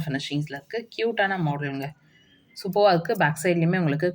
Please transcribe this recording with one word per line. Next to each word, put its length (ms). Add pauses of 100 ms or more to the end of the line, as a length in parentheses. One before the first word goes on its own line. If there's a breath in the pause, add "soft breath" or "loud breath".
ஃபினிஷிங்ஸ்ல 540
இருக்கு. 220 (160)
கியூட்டான 520
மாடலுங்க, 400 (680 soft breath)
சூப்பரா 400
இருக்கு. 180 (100)
பேக் 200
சைட்லயுமே 400
உங்களுக்கு 300